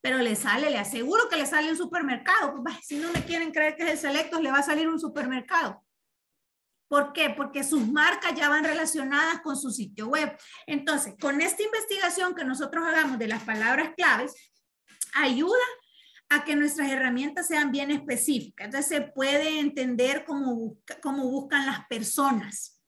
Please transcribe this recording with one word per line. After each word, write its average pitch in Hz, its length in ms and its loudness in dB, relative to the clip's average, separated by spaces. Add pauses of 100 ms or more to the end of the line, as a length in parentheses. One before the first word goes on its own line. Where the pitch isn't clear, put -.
Pero 262 180 0
le 233 180 2
sale, 247 340 2
le 247 80 0
aseguro 269 500 2
que 349 80 0
le 294 100 0
sale 302 240 2
un 320 60 0
supermercado. 320 760 0
Pues, 269 100 -8
vaya, - 200 -6
si 285 140 -8
no 320 160 -4
me - 120 -2
quieren 330 260 -2
creer 311 260 2
que 330 80 -4
es 339 60 2
el 311 80 0
Selectos, 320 440 0
le 277 80 0
va 269 80 4
a 285 40 4
salir 311 260 2
un 320 120 0
supermercado. 254 800 -2 (1040)
¿Por 285 260 2
qué? 311 180 0
Porque 277 340 -4
sus 277 220 2
marcas 339 480 2
ya 294 140 2
van 302 160 4
relacionadas 320 760 0
con 285 160 -4
su 269 140 -4
sitio 214 380 -8
web. 294 280 0 (300)
Entonces, 285 540 -2
con 285 200 0
esta 359 220 0
investigación 392 720 -2
que 339 100 -6
nosotros 311 420 -2
hagamos 311 320 2
de 220 100 -2
las 220 140 -4
palabras 226 540 0
claves, 277 380 2 (800)
ayuda 294 440 2 (720)
a 302 140 2
que 302 120 -2
nuestras 294 340 0
herramientas 269 560 -2
sean 294 260 0
bien 285 180 -2
específicas. 254 760 -2
Entonces, 269 220 -2
se 302 120 0
puede 294 600 0
entender 269 640 0
cómo 277 280 -2
busca-, - 460 -8
cómo 277 240 -2
buscan 269 420 0
las - 200 -6
personas 233 1000 -2